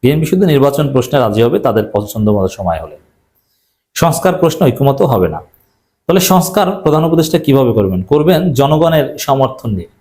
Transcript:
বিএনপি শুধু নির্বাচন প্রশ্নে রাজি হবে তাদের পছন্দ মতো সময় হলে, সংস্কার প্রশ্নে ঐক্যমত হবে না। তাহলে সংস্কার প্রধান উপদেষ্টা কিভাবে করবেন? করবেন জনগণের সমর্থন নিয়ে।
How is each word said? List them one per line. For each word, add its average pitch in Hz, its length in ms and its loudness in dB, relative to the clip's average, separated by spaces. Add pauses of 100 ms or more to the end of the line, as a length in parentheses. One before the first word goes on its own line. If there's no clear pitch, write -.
বিএনপি 151 300 0
শুধু 190 220 2
নির্বাচন 143 320 2 (100)
প্রশ্নে 131 300 0
রাজি 107 220 0
হবে 131 200 0
তাদের 107 180 0 (100)
পছন্দ 104 320 -2 (100)
মতো 95 120 0 (100)
সময় 85 240 -4
হলে, 76 140 -16 (1000)
সংস্কার 165 440 0
প্রশ্নে 160 280 0
ঐক্যমত 139 320 0 (120)
হবে 92 220 2
না। 78 60 -10 (640)
তাহলে 180 180 2 (100)
সংস্কার 185 340 0 (180)
প্রধান 156 240 2
উপদেষ্টা 165 380 0
কিভাবে 135 320 2
করবেন? 95 220 0 (120)
করবেন 156 280 2 (180)
জনগণের 151 480 2 (200)
সমর্থন 135 500 -2
নিয়ে। 87 140 -10 (100)